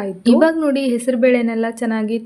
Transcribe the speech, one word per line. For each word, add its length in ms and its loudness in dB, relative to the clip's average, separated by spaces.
ಆಯ್ತು. 220 -8
ಇವಾಗ 200 4
ನೋಡಿ 180 0
ಹೆಸರುಬೇಳೆನೆಲ್ಲ 720 0
ಚೆನ್ನಾಗಿ 440 -2